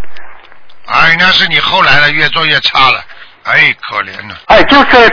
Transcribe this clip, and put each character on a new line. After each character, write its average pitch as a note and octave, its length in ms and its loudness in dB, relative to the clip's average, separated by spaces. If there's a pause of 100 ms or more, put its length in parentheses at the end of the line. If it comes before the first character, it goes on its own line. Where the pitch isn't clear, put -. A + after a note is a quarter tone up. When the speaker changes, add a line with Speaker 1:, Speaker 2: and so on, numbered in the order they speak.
(880)
Speaker 1:
哎， D#3+ 300 2
那 F#3 140 2
是 F#3+ 160 0
你 D#3 120 -2
后 F#3 220 0
来 C#3+ 180 4
了， D3 120 2
越 D3+ 180 0
做 D#3+ 160 -2
越 D3 140 0
差 C3 320 2
了。 A2 120 -4 (400)
哎， C#3 300 0 (160)
可 G#2 140 -4
怜 F#2+ 80 -10 (180)
了。 F#2 80 -16 (100)
Speaker 2:
哎， G#3+ 160 4
就 C#4 140 2 (140)
是 A#3 200 6